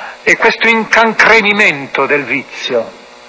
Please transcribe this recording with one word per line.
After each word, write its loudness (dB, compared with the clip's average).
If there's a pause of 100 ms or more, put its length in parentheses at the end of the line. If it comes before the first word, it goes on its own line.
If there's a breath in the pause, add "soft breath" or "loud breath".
(220 loud breath)
e 0
questo 0
incancrenimento 2
del 0
vizio, -6 (380)